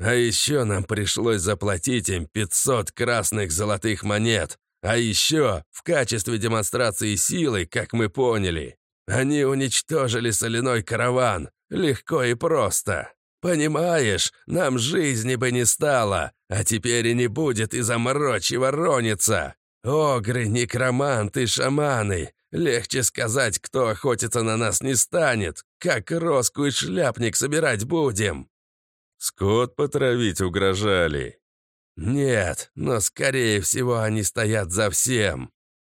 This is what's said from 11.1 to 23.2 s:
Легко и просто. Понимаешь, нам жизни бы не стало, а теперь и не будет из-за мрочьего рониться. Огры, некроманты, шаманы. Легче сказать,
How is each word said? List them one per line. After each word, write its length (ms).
Легко 540
и 100
просто. 760
Понимаешь, 880
нам 320
жизни 560
бы 160
не 160
стало, 640
а 140
теперь 460
и 60
не 120
будет 480
из-за 240
мрочьего 720
рониться. 840
Огры, 640
некроманты, 1000
шаманы. 840
Легче 500
сказать, 560